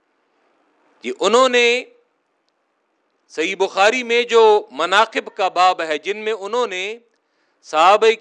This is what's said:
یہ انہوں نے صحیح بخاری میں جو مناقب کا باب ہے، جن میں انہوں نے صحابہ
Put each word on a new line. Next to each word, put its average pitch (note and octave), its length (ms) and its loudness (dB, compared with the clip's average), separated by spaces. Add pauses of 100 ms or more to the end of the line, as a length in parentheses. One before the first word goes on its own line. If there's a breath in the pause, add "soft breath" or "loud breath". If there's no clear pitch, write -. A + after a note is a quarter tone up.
(1040)
یہ B2 180 -8
انہوں A3+ 280 2
نے B3 360 0 (1400)
صحیح F3+ 300 -6
بخاری G3 440 0
میں A#3 200 -2
جو A3+ 480 4
مناقب F3+ 680 -2
کا F#3 120 -2
باب F3 340 0
ہے، D#3 160 -4
جن F#3+ 200 -10
میں G#3+ 140 -6
انہوں A3 340 -6
نے G3 320 -10 (640)
صحابہ F#3+ 440 4 (140)